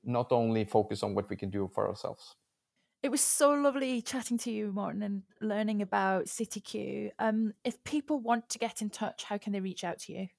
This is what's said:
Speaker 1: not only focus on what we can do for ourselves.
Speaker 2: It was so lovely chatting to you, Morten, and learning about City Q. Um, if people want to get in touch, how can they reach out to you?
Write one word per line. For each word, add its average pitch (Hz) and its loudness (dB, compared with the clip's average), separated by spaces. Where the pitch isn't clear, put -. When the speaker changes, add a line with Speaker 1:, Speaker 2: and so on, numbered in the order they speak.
Speaker 1:
not 120 0
only 113 4
focus 104 2
on 104 -2
what 98 0
we 101 -4
can 98 -6
do 98 -2
for 101 2
ourselves. - -8
Speaker 2:
It 269 0
was 285 2
so 285 6
lovely 269 2
chatting 240 -2
to 240 -4
you, 214 -2
Morten, 196 -4
and 202 -4
learning 214 0
about 190 2
City - -4
Q. 208 -6
Um, 220 2
if - -4
people 294 0
want 233 0
to - -6
get 226 -4
in 214 -2
touch, - -6
how 208 -4
can 208 -4
they 202 -2
reach 190 -4
out 170 -4
to - -12
you? 185 -6